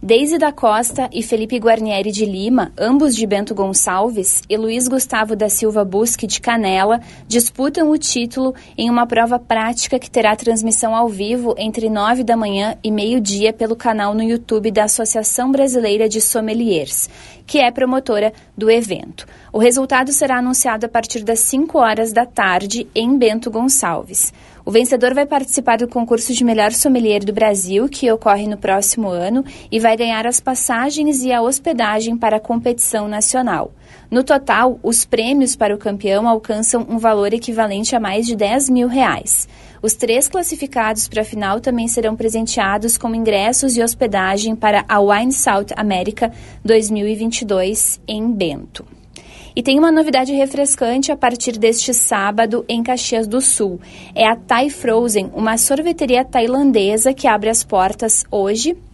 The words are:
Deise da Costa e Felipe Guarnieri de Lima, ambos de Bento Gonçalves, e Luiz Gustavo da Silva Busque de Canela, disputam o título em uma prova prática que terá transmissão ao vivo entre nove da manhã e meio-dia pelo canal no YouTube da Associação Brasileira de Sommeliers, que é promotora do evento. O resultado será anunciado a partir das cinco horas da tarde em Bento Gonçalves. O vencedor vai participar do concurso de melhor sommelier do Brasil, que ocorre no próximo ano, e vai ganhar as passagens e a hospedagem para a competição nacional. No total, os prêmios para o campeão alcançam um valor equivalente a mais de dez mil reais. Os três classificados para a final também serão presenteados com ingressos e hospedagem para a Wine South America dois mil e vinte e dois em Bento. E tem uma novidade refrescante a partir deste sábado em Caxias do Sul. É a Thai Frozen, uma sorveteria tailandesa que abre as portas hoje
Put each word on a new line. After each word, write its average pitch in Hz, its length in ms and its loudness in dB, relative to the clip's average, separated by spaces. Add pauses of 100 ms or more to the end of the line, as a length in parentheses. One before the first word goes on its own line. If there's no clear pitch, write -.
Deise 269 340 2
da 294 160 2
Costa 240 580 0
e 233 120 -6
Felipe 226 340 -2
Guarnieri 220 560 0
de 208 140 0
Lima, 202 520 0
ambos 233 380 2
de 220 100 -2
Bento 202 280 -2
Gonçalves, 196 920 0
e 202 60 -2
Luiz 226 320 -2
Gustavo 233 480 -2
da 208 140 0
Silva 214 380 0
Busque 214 400 -2
de - 120 -4
Canela, 214 640 0 (260)
disputam 285 640 0
o 311 60 2
título 262 580 -4 (220)
em 226 140 0
uma 240 160 2
prova 233 320 2
prática 233 600 -2
que - 120 -10
terá 220 260 2
transmissão 226 580 0
ao 233 140 2
vivo 220 480 -2
entre 220 320 -4
nove 220 340 0
da 233 140 2
manhã 208 480 -2
e 220 60 0
meio-dia 214 640 0
pelo 226 200 -2
canal 214 400 -2
no 220 80 0
YouTube 226 480 0
da 208 140 2
Associação 226 680 -2
Brasileira 233 600 2
de 220 100 -2
Sommeliers, 220 880 -2 (380)
que - 120 -2
é 247 140 4
promotora 254 640 0 (220)
do 220 140 2
evento. 226 560 -2 (240)
O - 80 -4
resultado 262 540 2
será 262 260 0
anunciado 247 460 -2
a 226 60 -6
partir 226 340 -4
das 220 160 0
cinco 311 380 0
horas 226 340 2
da 233 140 2
tarde 202 680 -2
em 233 220 2
Bento 226 340 2
Gonçalves. 214 840 -2 (320)
O - 80 -6
vencedor 247 420 4
vai 285 100 2
participar 269 540 0
do 240 80 0
concurso 240 480 -2
de 233 100 2
melhor 220 280 2
sommelier 226 520 2
do 202 80 -4
Brasil, 202 560 0
que 262 220 -2
ocorre 214 380 2
no 208 100 -6
próximo 202 500 -2
ano, 190 360 -2 (260)
e 226 80 0
vai 226 180 4
ganhar 226 300 -2
as 240 140 0
passagens 269 840 -2
e 254 100 0
a 240 80 2
hospedagem 226 760 -2
para 220 220 0
a - 20 -2
competição 233 680 -2
nacional. 208 640 -2 (400)
No 254 140 2
total, 262 580 2
os 233 220 0
prêmios 254 500 0
para 208 180 0
o 202 60 -4
campeão 202 500 -2
alcançam 220 600 0
um 226 100 -4
valor 214 340 2
equivalente 220 600 -2
a 233 60 2
mais 214 260 -2
de 240 80 -2
dez 220 340 0
mil 247 200 2
reais. 240 600 0 (320)
Os 214 140 -2
três 247 320 0
classificados 269 800 -4
para - 160 -4
a - 20 0
final 208 360 -4
também 233 260 -2
serão 220 300 -2
presenteados 220 840 -2
com 226 160 -4
ingressos 226 600 0
e 233 60 2
hospedagem 214 760 0
para 208 320 2
a 208 120 4
Wine 208 320 2
South 202 440 0
America 214 560 -2 (320)
dois 220 260 4
mil 208 160 -2
e 214 80 0
vinte 226 280 -4
e - 20 -8
dois 196 640 -2
em 214 240 -4
Bento. 175 520 -6 (720)
E 247 80 -4
tem 269 160 2
uma 330 120 6
novidade 285 440 2
refrescante 269 760 0
a 285 60 0
partir 240 360 -2
deste 226 420 0
sábado 214 760 0
em 233 140 -2
Caxias 240 440 -2
do 220 140 0
Sul. 196 400 0 (340)
É 214 140 4
a 226 80 2
Thai 247 320 0
Frozen, 226 640 0
uma 220 220 0
sorveteria 277 640 0
tailandesa 247 920 2
que 262 120 -2
abre 214 220 2
as 220 160 0
portas 196 640 0
hoje 220 460 0 (180)